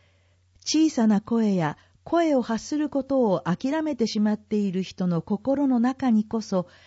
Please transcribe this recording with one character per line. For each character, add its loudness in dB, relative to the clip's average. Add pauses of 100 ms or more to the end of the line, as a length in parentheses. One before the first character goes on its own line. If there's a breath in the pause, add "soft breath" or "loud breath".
(640)
小 2
さ 2
な 4
声 0
や -2 (240 soft breath)
声 2
を 2
発 -6
す -4
る -2
こ -4
と 0 (100)
を 0
諦 -2
め -4
て 0
し -4
ま 2
っ -2
て -6
い 0
る -2
人 -6
の 0
心 -2
の 2
中 0
に 4
こ -6
そ、 -2 (200 soft breath)